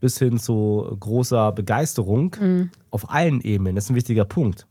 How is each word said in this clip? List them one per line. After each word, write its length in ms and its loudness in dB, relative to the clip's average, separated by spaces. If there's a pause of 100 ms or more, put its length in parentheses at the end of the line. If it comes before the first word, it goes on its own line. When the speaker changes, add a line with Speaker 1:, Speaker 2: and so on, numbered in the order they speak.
Speaker 1:
bis 180 0
hin 200 2
zu 600 -2
großer 540 2
Begeisterung 880 0
Speaker 2:
Mhm. 300 2 (200)
Speaker 1:
auf 200 -6
allen 320 2
Ebenen. 340 0
Das 80 -2
ist 60 -4
ein 60 2
wichtiger 280 2
Punkt. 460 -2